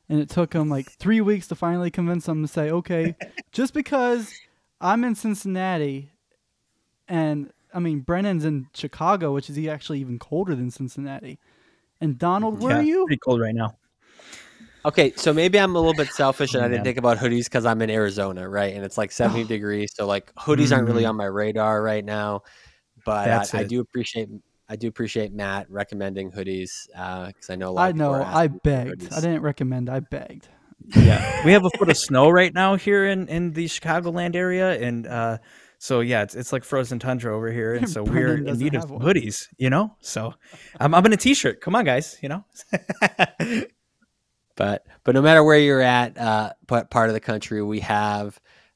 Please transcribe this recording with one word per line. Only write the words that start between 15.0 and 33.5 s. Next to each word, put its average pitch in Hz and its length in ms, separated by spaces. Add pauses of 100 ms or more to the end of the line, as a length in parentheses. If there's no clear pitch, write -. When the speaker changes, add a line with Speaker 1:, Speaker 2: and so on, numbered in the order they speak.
Speaker 2:
so 156 180
maybe 180 240
I'm 190 200
a - 20
little 165 140
bit 151 180
selfish 135 420
and 127 80
Speaker 3:
Oh, 120 40
Speaker 2:
I - 20
didn't 120 120
Speaker 3:
man. 104 40
Speaker 2:
think 123 140
about 120 200
hoodies 120 320
'cause 117 160
I'm 113 160
in 110 80
Arizona, 98 600
right? 98 260
And 101 80
it's, 95 140
like, 104 160
seventy 113 300
Speaker 1:
Oh. 110 40
Speaker 2:
degrees, 104 480
so, 104 100
like, 101 300
hoodies 131 400
aren't 120 120
really 117 160
Speaker 3:
Mm-hmm. 113 60
Speaker 2:
on 110 60
my 107 100
radar 107 560
right 107 220
now. 104 380 (640)
But 107 200
Speaker 3:
That's 113 280
Speaker 2:
I, 110 60
I 110 40
Speaker 3:
it. 104 60
Speaker 2:
do 120 100
appreciate, 113 480 (400)
I 110 80
do 110 140
appreciate 107 420
Matt 98 380
recommending 98 640
hoodies, 95 640
uh, 92 360
'cause - 180
I 92 60
know 92 140
a - 20
lot 180 140
Speaker 1:
I 185 40
Speaker 2:
of 170 60
people 156 100
Speaker 1:
know. 139 80
Speaker 2:
are 135 80
Speaker 1:
I 160 220
Speaker 2:
asking 151 160
for - 40
Speaker 1:
begged. 135 480
I 160 80
Speaker 2:
hoodies. - 20
Speaker 1:
didn't 165 200
recommend. 127 480
I 131 120
begged. - 480 (460)
Speaker 3:
Yeah, - 500
we 170 80
have 196 120
a 175 120
foot 180 120
of 151 80
snow 139 320
right 175 240
now 190 220
here 196 320
in, 190 220
in 165 240